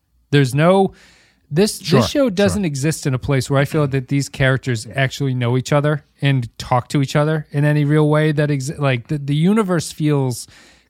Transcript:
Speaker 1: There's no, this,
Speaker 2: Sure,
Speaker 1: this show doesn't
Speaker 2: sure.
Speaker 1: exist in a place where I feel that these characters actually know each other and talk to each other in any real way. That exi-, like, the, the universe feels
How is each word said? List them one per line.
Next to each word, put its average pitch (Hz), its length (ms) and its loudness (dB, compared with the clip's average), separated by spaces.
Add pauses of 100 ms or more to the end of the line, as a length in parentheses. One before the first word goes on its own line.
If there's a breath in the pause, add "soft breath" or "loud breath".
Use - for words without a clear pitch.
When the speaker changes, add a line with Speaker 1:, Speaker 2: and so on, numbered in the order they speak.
(320)
Speaker 1:
There's 135 240 4
no, 185 380 4 (580 soft breath)
this, 196 300 0
Speaker 2:
Sure, 160 180 2
Speaker 1:
this 220 100 2
show 277 220 2
doesn't 196 320 0
Speaker 2:
sure. 185 40 -2
Speaker 1:
exist 147 380 -4
in 143 80 0
a 127 60 -2
place 135 300 -2
where 139 100 2
I 143 60 2
feel 151 240 0
that 131 180 -4
these 139 200 -2
characters 131 680 -2
actually 135 400 -2
know 123 200 0
each 127 180 -4
other 147 300 0 (180)
and 135 260 0 (100)
talk - 320 -2
to 151 140 0
each - 140 -4
other 156 340 0
in 143 140 0
any 147 200 2
real 151 240 2
way. 156 220 2
That 147 180 0
exi-, 143 300 -6
like, 131 300 -2
the, 156 100 -4
the 143 160 -4
universe 180 560 0
feels 139 560 -2 (420 loud breath)